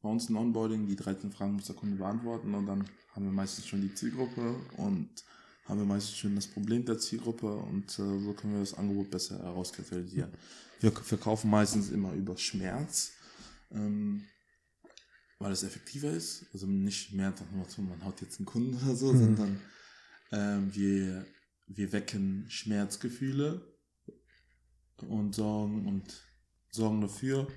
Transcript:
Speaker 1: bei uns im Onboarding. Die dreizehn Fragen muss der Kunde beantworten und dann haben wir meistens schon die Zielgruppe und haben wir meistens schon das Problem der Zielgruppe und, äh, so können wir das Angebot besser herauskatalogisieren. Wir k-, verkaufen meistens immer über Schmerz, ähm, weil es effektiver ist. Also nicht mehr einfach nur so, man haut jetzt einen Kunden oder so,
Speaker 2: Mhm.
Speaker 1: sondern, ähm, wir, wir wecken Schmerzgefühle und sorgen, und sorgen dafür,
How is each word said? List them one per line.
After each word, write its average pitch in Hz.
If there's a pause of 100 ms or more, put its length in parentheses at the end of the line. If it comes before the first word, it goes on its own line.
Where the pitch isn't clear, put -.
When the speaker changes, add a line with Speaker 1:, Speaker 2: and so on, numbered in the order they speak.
Speaker 1:
bei 107
uns 117
im 113
Onboarding. 113
Die 98
dreizehn 98
Fragen 101
muss 101
der 101
Kunde 101
beantworten 110
und 101
dann 98 (280)
haben 98
wir 98
meistens 98
schon 98
die 98
Zielgruppe 120 (200)
und 98 (580)
haben 101
wir 104
meistens 101
schon 101
das 101
Problem 113
der 117
Zielgruppe 113
und, 101
äh, 98
so 101
können 104
wir 101
das 98
Angebot 98
besser 92
herauskatalogisieren. 90 (480)
Wir 110
k-, -
verkaufen -
meistens 104
immer 95
über 98
Schmerz, 101 (580)
ähm, 208 (1120)
weil 98
es 92
effektiver 139
ist. -
Also 95
nicht 98
mehr 98
einfach 92
nur 95
so, -
man 90
haut 98
jetzt -
einen 98
Kunden 123
oder 131
so, 131
Speaker 2:
Mhm. 127
Speaker 1:
sondern, 104 (720)
ähm, 101
wir, 95 (440)
wir 98
wecken 101
Schmerzgefühle 135 (1500)
und 104
sorgen, 107
und 98 (480)
sorgen 110
dafür, 131 (100)